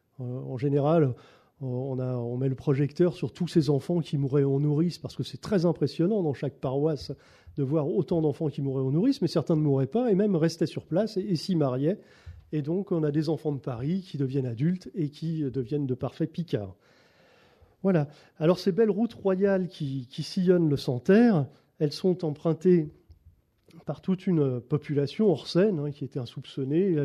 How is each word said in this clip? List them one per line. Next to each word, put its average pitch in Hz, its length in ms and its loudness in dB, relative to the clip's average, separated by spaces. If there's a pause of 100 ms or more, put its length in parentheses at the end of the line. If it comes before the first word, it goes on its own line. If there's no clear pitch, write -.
(200)
Euh, 127 40 -8
en 131 340 -8
général, 143 560 2 (460)
on 131 380 -6
a, 127 180 -4
on 120 220 -4
met 135 120 0
le 131 60 -2
projecteur 151 600 0
sur - 180 -8
tous 170 140 -4
ces 151 240 2
enfants 170 280 0
qui 151 200 -4
mouraient 139 240 2
en 139 160 2
nourrice, 147 400 0
parce - 160 -12
que 131 80 -6
c'est - 180 -12
très 180 240 0
impressionnant 175 560 0
dans 147 140 -2
chaque - 240 -8
paroisse 143 520 -2 (440)
de 143 80 -2
voir 143 240 0
autant 180 340 0
d'enfants 156 260 0
qui 143 140 -6
mouraient 135 220 -2
en 131 80 0
nourrice, 233 320 2
mais 165 40 0
certains 165 280 0
ne 156 60 2
mouraient 135 260 4
pas 240 240 0
et 190 40 4
même 202 200 2
restaient 165 320 0
sur - 180 -10
place 208 320 -2
et, 185 40 -2
et 202 140 0
s'y 175 200 -2
mariaient. 147 440 0 (520)
Et 151 100 -2
donc, 175 300 -4
on 165 100 0
a 151 100 0
des 147 160 0
enfants 156 240 -2
de 135 80 -6
Paris 147 480 -4
qui 147 100 -12
deviennent 135 280 -2
adultes 143 480 -2
et 156 160 -4
qui, 160 340 -6
euh, 135 60 -2
deviennent 139 380 -4
de 127 80 -2
parfaits 156 360 -6
picards. 107 440 -6 (1080)
Voilà. 170 260 2 (300)
Alors, 170 220 2
ces 196 120 0
belles 214 200 2
routes 226 220 -2
royales 190 540 0
qui, 135 440 -6
qui 160 100 -10
sillonnent 175 480 4
le 139 80 2
Santerre, 180 720 4 (320)
elles 151 120 0
sont 180 320 0
empruntées 160 640 2 (960)
par 147 160 -8
toute 185 260 -2
une 143 340 2
population 147 680 0
orsaine, 175 500 2
hein, 143 120 -4
qui 139 120 -10
était 135 160 -8
insoupçonnée. 147 840 -2